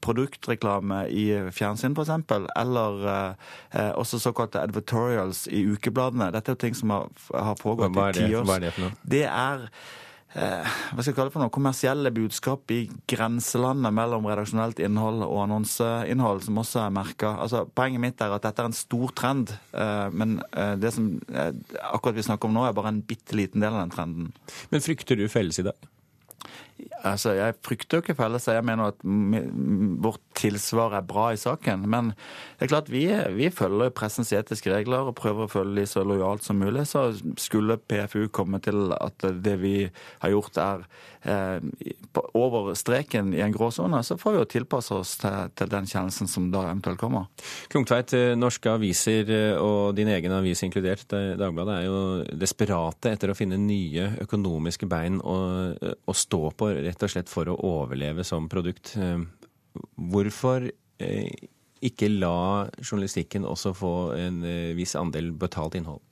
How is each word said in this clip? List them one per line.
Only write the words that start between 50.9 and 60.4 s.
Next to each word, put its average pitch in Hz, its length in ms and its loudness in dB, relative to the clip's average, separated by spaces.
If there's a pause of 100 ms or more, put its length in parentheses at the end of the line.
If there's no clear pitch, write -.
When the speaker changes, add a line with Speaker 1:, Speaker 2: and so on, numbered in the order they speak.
Speaker 2:
det, 98 260 -2
Dagbladet, 95 380 -2
er 87 80 -2
jo 95 160 0 (320)
desperate 92 800 0
etter 101 180 -2
å 98 60 -2
finne 95 240 0
nye 98 480 0 (160)
økonomiske 87 640 -2
bein 87 320 0
å, 92 180 -2 (380)
eh, - 180 -6 (140)
å 98 80 0
stå - 260 0 (140)
på - 60 0
for, 101 240 2
rett 87 160 -4
og 101 80 0
slett 90 200 -4
for 85 200 0
å - 80 -2
overleve 76 680 -2
som 80 260 -2
produkt. 90 460 -4
Eh, 90 220 0 (800)
hvorfor, 104 720 0 (280)